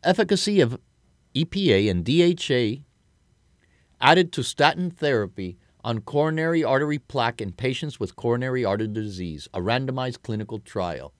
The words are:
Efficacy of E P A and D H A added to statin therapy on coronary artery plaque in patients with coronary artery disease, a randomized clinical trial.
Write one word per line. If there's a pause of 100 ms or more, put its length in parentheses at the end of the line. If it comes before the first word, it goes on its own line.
Efficacy
of (560)
E
P
A
and
D
H
A (1160)
added
to
statin
therapy (260)
on
coronary
artery
plaque
in
patients
with
coronary
artery
disease,
a
randomized
clinical
trial.